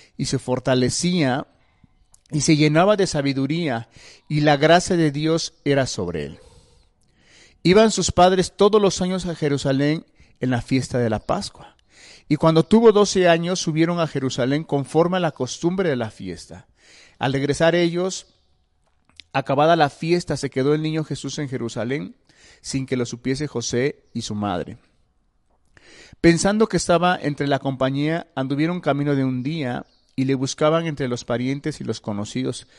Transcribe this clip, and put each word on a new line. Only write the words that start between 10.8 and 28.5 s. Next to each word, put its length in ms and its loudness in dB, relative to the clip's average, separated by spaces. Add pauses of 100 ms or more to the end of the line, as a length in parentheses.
de 120 0
la 80 -2
Pascua, 580 -8 (520)
y 80 0
cuando 260 4
tuvo 300 6
doce 360 4
años 300 2
subieron 400 0
a 80 0
Jerusalén 560 -2
conforme 540 0
a 40 0
la 120 -2
costumbre 580 -4
de 60 0
la 140 -4
fiesta. 580 -14 (500)
Al 140 -2
regresar 420 0
ellos, 540 -2 (1040)
acabada 440 2
la 140 2
fiesta, 460 -2
se 140 -6
quedó 240 0
el 80 -2
niño 220 -4
Jesús 340 -10
en 100 -6
Jerusalén, 680 -8 (440)
sin 260 -6
que 100 -4
lo 100 -2
supiese 400 -6
José 680 -4
y 100 -8
su 120 -8
madre. 440 -4 (1400)
Pensando 480 4
que 80 -2
estaba 440 0
entre 260 -4
la 120 0
compañía, 760 -4
anduvieron 460 -2